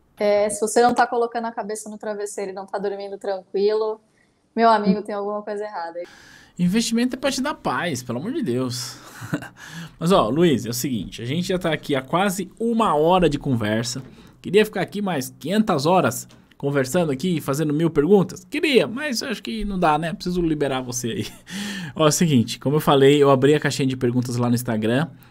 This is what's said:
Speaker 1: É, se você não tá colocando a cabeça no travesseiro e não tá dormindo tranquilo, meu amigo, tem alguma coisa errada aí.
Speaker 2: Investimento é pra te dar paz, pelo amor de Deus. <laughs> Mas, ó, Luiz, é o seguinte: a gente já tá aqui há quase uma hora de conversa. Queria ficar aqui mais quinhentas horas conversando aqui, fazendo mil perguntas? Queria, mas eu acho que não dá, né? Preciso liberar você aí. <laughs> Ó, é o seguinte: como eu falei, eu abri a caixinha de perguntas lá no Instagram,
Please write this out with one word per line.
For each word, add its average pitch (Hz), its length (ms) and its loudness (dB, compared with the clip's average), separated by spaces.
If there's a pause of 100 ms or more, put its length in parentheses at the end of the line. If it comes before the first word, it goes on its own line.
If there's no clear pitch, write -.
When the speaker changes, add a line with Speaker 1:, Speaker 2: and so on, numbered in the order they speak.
(180)
Speaker 1:
É, 208 320 2
se 208 100 -8
você 220 220 2
não 240 120 6
tá 240 140 4
colocando 233 380 -2
a 226 60 -6
cabeça 214 380 -8
no 214 80 -14
travesseiro 202 540 -8
e - 20 -10
não 190 140 -12
tá 202 100 -8
dormindo 202 400 -6
tranquilo, 208 840 -2 (520)
meu 226 160 6
amigo, 208 320 4
tem 208 140 -8
alguma 208 260 -6
coisa 208 220 -8
errada 175 340 -10
aí. 175 80 -10 (540)
Speaker 2:
Investimento 226 560 0
é - 40 -10
pra 277 120 -2
te 262 100 -4
dar 294 140 -4
paz, 165 480 -4
pelo 120 160 -6
amor 202 140 -6
de 320 100 -4
Deus. 123 540 -4 (500)
<laughs> - 500 -18
Mas, 165 140 0
ó, 143 180 4
Luiz, 147 380 2
é - 20 -6
o 120 40 -6
seguinte: 120 480 -6
a 113 40 -8
gente 165 220 -4
já 185 100 -2
tá 170 160 -2
aqui 147 220 -4
há 131 60 -2
quase 180 580 -2
uma 226 340 2
hora 165 340 4
de 143 120 0
conversa. 117 640 -2 (360)
Queria 196 260 2
ficar 208 160 -4
aqui 196 200 -6
mais 160 380 -4
quinhentas 180 480 0
horas 165 400 2 (280)
conversando 143 560 0
aqui, 147 300 -2
fazendo 147 320 -2
mil 160 160 2
perguntas? 160 600 4
Queria, 277 380 2
mas 269 340 -6
eu 294 60 -6
acho 214 160 -6
que 220 220 -6
não 202 120 -4
dá, 156 200 4
né? 160 160 -4
Preciso 180 280 -4
liberar 147 380 0
você 123 280 -6
aí. 107 200 -4 (320)
<laughs> 196 340 -8
Ó, 156 120 4
é - 20 8
o 151 40 4
seguinte: 147 460 2
como 143 200 0
eu - 20 2
falei, 143 420 6
eu 139 80 6
abri 139 240 6
a 151 60 4
caixinha 143 260 -2
de 131 120 -2
perguntas 123 400 0
lá 120 100 0
no 120 80 2
Instagram, 120 540 0 (220)